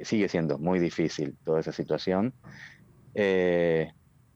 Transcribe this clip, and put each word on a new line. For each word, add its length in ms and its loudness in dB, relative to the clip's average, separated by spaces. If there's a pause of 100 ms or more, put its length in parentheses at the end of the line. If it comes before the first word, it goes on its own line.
sigue 280 0
siendo 300 0
muy 200 2
difícil 640 -2
toda 180 2
esa 100 -4
situación. 640 -2 (800)
Eh, 760 2 (460)